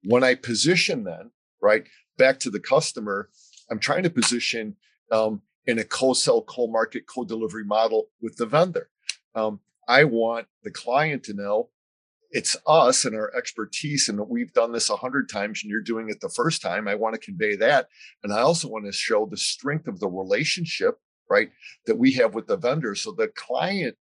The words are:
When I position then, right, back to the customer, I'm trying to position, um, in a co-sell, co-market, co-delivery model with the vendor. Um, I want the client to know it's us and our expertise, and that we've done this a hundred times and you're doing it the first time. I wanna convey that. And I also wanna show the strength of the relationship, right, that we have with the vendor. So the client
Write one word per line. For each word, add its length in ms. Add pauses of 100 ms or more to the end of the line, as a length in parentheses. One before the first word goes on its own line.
When 180
I 120
position 680
then, 260 (320)
right, 240 (320)
back 220
to 100
the 100
customer, 680 (400)
I'm 80
trying 240
to 80
position, 680 (340)
um, 320 (240)
in 120
a 60
co-sell, 580
co-market, 640
co-delivery 580
model 440 (120)
with 160
the 80
vendor. 460 (440)
Um, 260 (280)
I 160
want 420 (160)
the 80
client 540
to 100
know 360 (600)
it's 260 (100)
us 380
and 120
our 180
expertise, 760
and 100
that 100
we've 240
done 200
this 180
a 60
hundred 340
times 320
and 80
you're 100
doing 300
it 100
the 80
first 320
time. 260
I 100
wanna 220
convey 380
that. 300 (360)
And 100
I 80
also 280
wanna 240
show 340
the 120
strength 500
of 120
the 80
relationship, 920 (320)
right, 200 (360)
that 100
we 160
have 220
with 120
the 100
vendor. 380
So 180
the 160
client 680 (120)